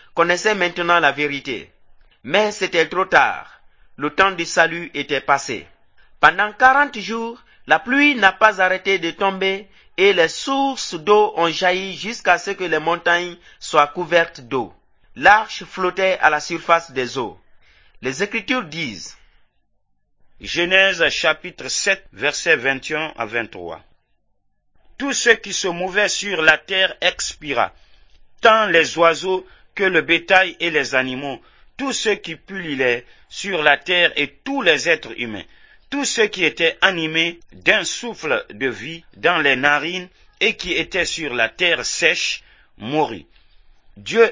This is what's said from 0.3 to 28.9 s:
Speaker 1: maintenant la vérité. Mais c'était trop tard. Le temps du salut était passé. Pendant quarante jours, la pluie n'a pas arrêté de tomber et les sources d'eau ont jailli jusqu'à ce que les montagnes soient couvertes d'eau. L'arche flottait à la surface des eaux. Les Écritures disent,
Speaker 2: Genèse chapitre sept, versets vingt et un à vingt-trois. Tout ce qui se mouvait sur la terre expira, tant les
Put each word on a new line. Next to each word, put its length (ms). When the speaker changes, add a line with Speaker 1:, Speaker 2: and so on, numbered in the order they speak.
Speaker 1:
maintenant 460
la 120
vérité. 600
Mais 280
c'était 360
trop 180
tard. 540
Le 160
temps 180
du 160
salut 480
était 280
passé. 440
Pendant 340
quarante 460
jours, 420
la 140
pluie 340
n'a 180
pas 300
arrêté 380
de 100
tomber 580
et 160
les 140
sources 680
d'eau 420
ont 140
jailli 480
jusqu'à 400
ce 140
que 120
les 160
montagnes 560
soient 280
couvertes 540
d'eau. 300
L'arche 480
flottait 580
à 80
la 100
surface 520
des 260
eaux. 220
Les 180
Écritures 440
disent, 520
Speaker 2:
Genèse 680
chapitre 600
sept, 420
versets 460
vingt 340
et 40
un 220
à 80
vingt-trois. 560
Tout 160
ce 160
qui 240
se 140
mouvait 420
sur 320
la 160
terre 440
expira, 720
tant 240
les 320